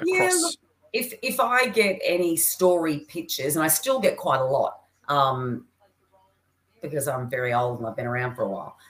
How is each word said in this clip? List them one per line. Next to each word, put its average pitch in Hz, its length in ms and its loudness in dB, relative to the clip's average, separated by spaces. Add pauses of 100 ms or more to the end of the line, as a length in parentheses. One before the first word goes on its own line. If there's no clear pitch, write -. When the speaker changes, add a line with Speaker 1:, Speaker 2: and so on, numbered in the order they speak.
Speaker 1:
Yeah, 370 200 2
Speaker 2:
across? 359 180 2
Speaker 1:
look, 330 140 -2 (360)
if, 247 300 -6
if 254 180 -4
I 247 280 2
get 202 360 2
any 175 320 2
story 165 720 2
pitches, 147 480 -4
and 156 80 2
I 160 60 2
still 262 300 0
get 196 180 4
quite 135 240 0
a 131 40 2
lot, 131 360 0 (260)
um, 127 600 0 (1120)
because 143 260 -4
I'm 127 220 -4
very 123 240 -2
old 120 260 0
and 113 80 -6
I've 110 80 -8
been 120 120 -4
around 123 280 -4
for 113 80 -2
a 101 60 0
while, 95 280 -8 (120)